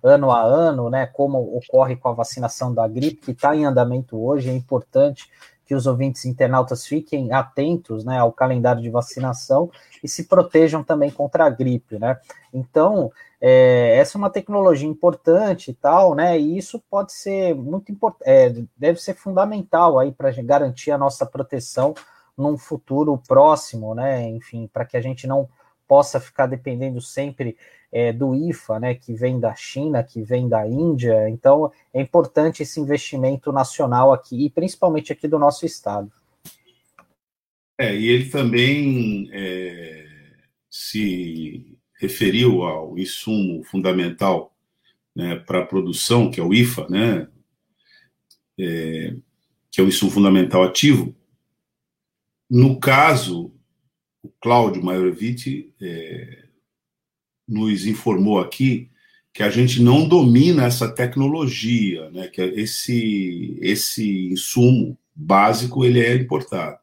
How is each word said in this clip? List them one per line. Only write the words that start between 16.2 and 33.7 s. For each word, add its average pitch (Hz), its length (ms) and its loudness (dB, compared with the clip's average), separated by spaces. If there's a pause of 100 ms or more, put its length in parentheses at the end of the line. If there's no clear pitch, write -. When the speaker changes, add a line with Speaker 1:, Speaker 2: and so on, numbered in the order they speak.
Speaker 1:
e 156 180 -2
isso 208 320 -12
pode 196 220 -4
ser 190 420 -4
muito 156 380 -8
import-, 208 300 -4
é, 131 300 6 (240)
deve 165 240 0
ser 190 140 -8
fundamental 185 840 0
aí 135 120 2
pra 135 220 -4
gente 120 140 -10
garantir 143 440 0
a 143 80 0
nossa 139 260 -2
proteção 135 720 -6 (420)
num 143 220 -2
futuro 147 580 -4 (120)
próximo, 123 680 4
né, 123 340 -4
enfim, 113 440 -12
pra - 120 -6
que - 120 -8
a 120 40 -2
gente 127 260 -10
não 135 220 -2 (380)
possa 139 320 4
ficar 131 280 -2
dependendo 127 540 -8
sempre, 139 560 -8 (360)
é, 117 200 0
do 131 220 -2
ifa, 139 440 -4
né, 123 160 -4
que 123 180 -14
vem 123 280 -2
da 113 160 -2
China, 139 480 -4
que 117 180 -12
vem 127 260 -2
da 113 160 0
Índia. 120 640 0
Então, 139 440 2 (200)
é 127 80 -4
importante 156 600 0
esse 147 160 -10
investimento 139 720 -4
nacional 131 600 2